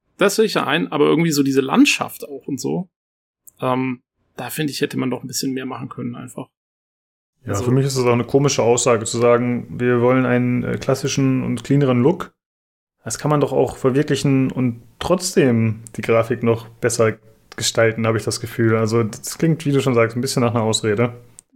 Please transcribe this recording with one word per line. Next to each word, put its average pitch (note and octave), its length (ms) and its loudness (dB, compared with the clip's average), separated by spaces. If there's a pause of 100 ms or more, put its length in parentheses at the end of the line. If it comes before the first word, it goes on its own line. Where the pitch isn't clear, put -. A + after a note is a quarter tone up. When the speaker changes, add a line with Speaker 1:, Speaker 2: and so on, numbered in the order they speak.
(180)
Speaker 1:
das G3 180 2
sehe A3 100 2
ich G3 100 -4
ja C3+ 100 0
ein, D3 260 -2
aber D3 140 2
irgendwie D#3 260 2
so C#3+ 120 2
diese C3+ 180 2
Landschaft F3 680 0
auch C#3 200 -14
und C3 120 -6
so, D#3 300 -4 (720)
ähm, B2+ 400 -2 (340)
da B2+ 140 -10
finde C#3+ 220 -4
ich, - 100 -6
hätte C#3+ 160 -4
man C3 140 -2
doch B2 120 -6
ein C3 40 -12
bisschen B2+ 260 -6
mehr C3 140 -8
machen B2+ 200 -10
können A#2+ 280 -10
einfach. B2+ 340 -14 (960)
Speaker 2:
Ja, G#2+ 60 -6
Speaker 1:
Also G#2 120 -4
Speaker 2:
für B2 80 0
mich C3+ 140 2
ist C3+ 120 -4
das B2+ 80 0
auch B2 60 4
eine A#2+ 140 0
komische C3+ 380 2
Aussage A#2 420 2
zu A#2+ 120 -6
sagen, A#2+ 600 2
wir B2 220 2
wollen B2+ 240 4
einen, B2 380 0
äh, B2 140 -4
klassischen C3 640 0
und A#2+ 200 -4
cleaneren C3 400 2
Look. F3 300 0 (720)
Das - 120 -8
kann D3 140 -2
man D3+ 80 2
doch C3 140 0
auch C3+ 240 0
verwirklichen C3+ 760 2
und B2 300 -2 (180)
trotzdem A#2+ 800 2 (160)
die - 60 -8
Grafik A2+ 420 0
noch A#2 240 0
besser A2+ 500 0 (380)
gestalten, A2+ 500 0
habe A2+ 120 2
ich A2 80 -4
das - 160 -4
Gefühl. A2+ 340 0
Also A2+ 280 2
das - 340 -8
klingt, E3 280 0
wie C#3+ 60 0
du C#3 100 2
schon C3+ 140 0
sagst, A#2 220 2
ein B2 40 -4
bisschen C3+ 220 -2
nach A#2 100 0
einer A#2 100 0
Ausrede. A2 500 0 (420)